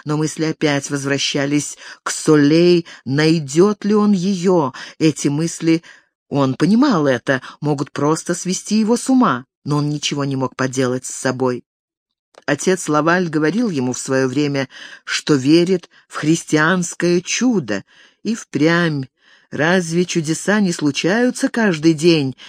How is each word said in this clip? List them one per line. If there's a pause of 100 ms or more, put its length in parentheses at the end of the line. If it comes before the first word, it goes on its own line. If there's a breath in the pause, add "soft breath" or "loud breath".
но
мысли
опять
возвращались (260 loud breath)
к
Солей, (200 loud breath)
найдёт
ли
он
её. (260 loud breath)
Эти
мысли, (440 soft breath)
он
понимал
это, (200 loud breath)
могут
просто
свести
его
с
ума, (180)
но
он
ничего
не
мог
поделать
с
собой. (840)
Отец
Лаваль
говорил
ему
в
своё
время, (380 loud breath)
что
верит (200 soft breath)
в
христианское
чудо, (380 soft breath)
и
впрямь. (460 soft breath)
Разве
чудеса
не
случаются
каждый
день, (140 loud breath)